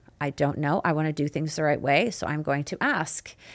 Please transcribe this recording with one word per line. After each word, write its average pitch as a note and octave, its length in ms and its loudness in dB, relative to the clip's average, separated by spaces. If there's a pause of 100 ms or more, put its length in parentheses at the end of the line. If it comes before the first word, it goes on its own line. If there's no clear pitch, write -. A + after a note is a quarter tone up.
(200)
I C#3+ 100 0
don't C#3+ 280 0
know. D3+ 260 2
I E3+ 80 4
wanna D#3 200 0
do D3 160 0
things D3+ 280 -4
the D#3+ 60 -2
right D3 180 2
way, D#3 300 4
so - 160 -6
I'm D3+ 160 -2
going C#3+ 220 0
to - 180 -6
ask." A3 520 -2 (200)